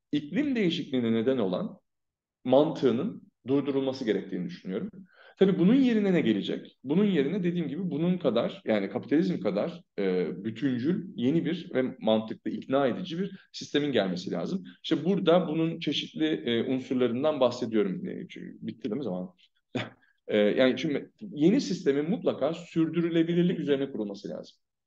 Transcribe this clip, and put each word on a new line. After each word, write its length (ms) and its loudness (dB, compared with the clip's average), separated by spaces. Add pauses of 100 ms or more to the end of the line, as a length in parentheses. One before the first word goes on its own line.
(120)
iklim 440 -2
değişikliğine 560 0
neden 260 2
olan 400 -2 (680)
mantığının 800 2 (240)
durdurulması 580 0
gerektiğini 420 0
düşünüyorum. 440 -8 (480)
Tabii 200 4
bunun 160 6
yerine 380 4
ne 80 4
gelecek? 640 -2
Bunun 200 2
yerine 400 0
dediğim 240 -2
gibi 220 -6
bunun 280 0
kadar, 460 -2
yani 260 0
kapitalizm 500 0
kadar, 420 -2 (160)
e, 300 0 (160)
bütüncül, 600 -2 (120)
yeni 280 2
bir 300 -4
ve 260 0
mantıklı, 500 0
ikna 360 0
edici 320 -4
bir 340 -8
sistemin 400 -2
gelmesi 380 0
lazım. 340 -4 (180)
İşte 220 -2
burada 440 2
bunun 320 -2
çeşitli, 460 -4
e, 360 -2 (120)
unsurlarından 680 0
bahsediyorum. 680 0
E, 200 -8
çünkü 320 -16
bitti 240 -10
değil 120 -4
mi 80 -6
zaman? 260 -6 (440)
<laughs> 320 -8 (220)
E, 100 2
yani 400 4
şimdi 320 -4 (100)
yeni 400 4
sistemin 500 0
mutlaka 440 0
sürdürülebilirlik 1040 0
üzerine 340 0
kurulması 360 -6
lazım. 280 -12 (300)